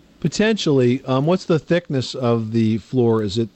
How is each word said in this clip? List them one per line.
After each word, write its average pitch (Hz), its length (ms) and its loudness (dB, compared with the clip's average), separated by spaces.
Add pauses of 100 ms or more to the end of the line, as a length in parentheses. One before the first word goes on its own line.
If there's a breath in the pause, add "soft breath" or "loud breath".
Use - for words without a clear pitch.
(200)
Potentially. 147 840 0
Um, 135 220 0
what's 180 200 0
the 165 120 2
thickness 147 560 -4
of 117 380 -2
the 113 260 2
floor? 117 440 0
Is 101 160 -4
it 113 180 -2